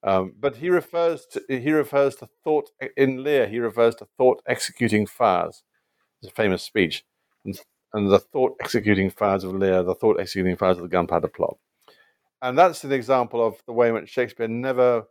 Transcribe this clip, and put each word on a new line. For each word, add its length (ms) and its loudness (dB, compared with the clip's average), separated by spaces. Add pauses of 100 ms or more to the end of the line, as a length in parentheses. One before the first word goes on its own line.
Um, 360 0
but 180 -4
he 120 -6
refers 600 0
to, 160 -8
he 240 -2
refers 460 0
to 120 -20 (140)
thought 260 -2 (260)
in 280 2
Lear. 240 2
He 120 -6
refers 360 2
to 120 -20 (100)
thought 280 4
executing 640 0
fires. 560 0 (580)
It's 100 -20
a 40 -20
famous 260 0
speech, 420 -2 (400)
and, 160 -10 (320)
and 200 0
the 80 6
thought 420 -4
executing 480 0
fires 340 -2
of 120 -8
Lear, 260 2
the 140 -2
thought 240 0
executing 380 -4
fires 200 0
of 60 -12
the 60 -12
gunpowder 400 -2
plot. 280 -6 (840)
And 160 -4
that's 260 4
an 80 -6
example 540 0
of 200 -6
the 80 -14
way 140 4
in 80 0
which 140 -6
Shakespeare 380 -4
never 640 0